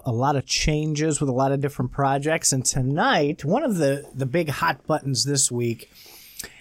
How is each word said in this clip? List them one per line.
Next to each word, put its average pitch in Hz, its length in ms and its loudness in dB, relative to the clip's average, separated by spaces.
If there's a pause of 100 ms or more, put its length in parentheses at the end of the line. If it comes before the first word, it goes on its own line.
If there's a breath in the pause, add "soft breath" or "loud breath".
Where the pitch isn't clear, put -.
a 127 60 0
lot 135 240 0
of 131 100 -2
changes 156 760 0
with 139 80 0
a 123 40 -2
lot 135 200 2
of 139 80 0
different 135 320 -4
projects. 143 580 0
And 131 140 0
tonight, 156 800 0
one 214 180 2
of 220 140 0
the, 139 360 0
the 131 120 -4
big 156 240 0
hot 160 360 -2
buttons 135 380 0
this 139 260 2
week 120 400 -2 (720 loud breath)